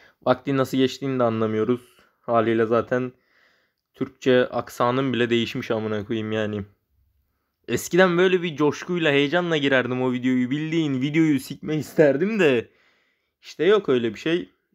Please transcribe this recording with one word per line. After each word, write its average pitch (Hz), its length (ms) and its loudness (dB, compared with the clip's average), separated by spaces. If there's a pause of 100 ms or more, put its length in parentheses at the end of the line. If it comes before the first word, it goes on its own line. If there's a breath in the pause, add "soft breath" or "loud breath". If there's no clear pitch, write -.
(260 soft breath)
Vaktin 135 320 0
nasıl 131 200 -2
geçtiğini 131 420 -2
de 123 40 2
anlamıyoruz. 113 580 -2 (400)
Haliyle 113 440 0
zaten 123 480 -2 (800)
Türkçe 127 560 0
aksanım 127 640 -2
bile 117 160 0
değişmiş 117 420 -2
amına 107 340 -4
koyayım 110 260 -6
yani. 107 340 -4 (1040)
Eskiden 170 500 2
böyle 185 260 2
bir 170 120 -6
coşkuyla, 151 560 0
heyecanla 156 460 2
girerdim 127 440 0
o 127 100 0
videoyu. 123 380 0
Bildiğin 151 520 -2
videoyu 151 380 2
sikme 147 380 -8
isterdim 151 600 2
de. 131 300 2 (720)
İşte - 240 -6
yok 202 240 4
öyle 117 240 0
bir 98 60 -14
şey. 170 300 -4 (260)